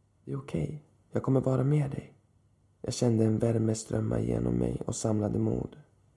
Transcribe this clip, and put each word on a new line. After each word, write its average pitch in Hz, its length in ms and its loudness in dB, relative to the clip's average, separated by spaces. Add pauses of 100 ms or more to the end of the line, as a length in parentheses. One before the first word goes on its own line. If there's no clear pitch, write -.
(260)
"Det 131 60 -10
är 139 60 -4
okej. 147 460 -6 (280)
Jag 120 120 -2
kommer 131 180 2
vara 131 220 0
med 143 280 2
dig." - 220 -10 (720)
Jag 123 100 -6
kände 113 320 4
en 110 140 4
värme 113 360 2
strömma 110 440 -2
igenom 110 340 0
mig 60 340 0
och 117 80 -4
samlade 107 440 0
mod. 120 380 -2 (400)